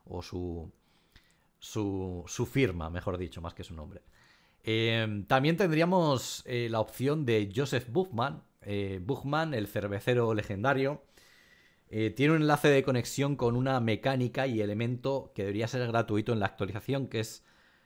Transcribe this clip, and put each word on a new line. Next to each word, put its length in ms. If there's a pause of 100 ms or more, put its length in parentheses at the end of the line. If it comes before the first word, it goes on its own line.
O 160
su, 520 (880)
su, 680
su 200
firma, 440
mejor 260
dicho, 240
más 140
que 80
su 120
nombre. 280 (640)
Em, 600
también 320
tendríamos, 920
eh, 220
la 120
opción 440
de 300
Joseph 340
Buchmann, 540 (200)
eh, 380
Buchmann, 540
el 140
cervecero 680
legendario. 680 (840)
Eh, 220
tiene 240
un 80
enlace 260
de 140
conexión 540
con 180
una 240
mecánica 720
y 120
elemento 760
que 80
debería 260
ser 180
gratuito 460
en 80
la 60
actualización, 600
que 140
es, 240 (420)